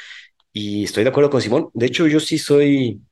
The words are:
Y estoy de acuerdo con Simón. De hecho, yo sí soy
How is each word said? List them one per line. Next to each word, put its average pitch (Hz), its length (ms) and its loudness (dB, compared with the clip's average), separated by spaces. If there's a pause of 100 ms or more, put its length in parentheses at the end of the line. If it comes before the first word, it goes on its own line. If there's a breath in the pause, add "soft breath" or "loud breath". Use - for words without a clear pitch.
(520 loud breath)
Y 104 320 -6
estoy 101 200 -2
de 127 60 2
acuerdo 139 200 2
con 131 120 0
Simón. 110 320 -2
De 110 120 0
hecho, 165 220 0
yo 151 120 2
sí 156 180 -4
soy 143 600 2 (120)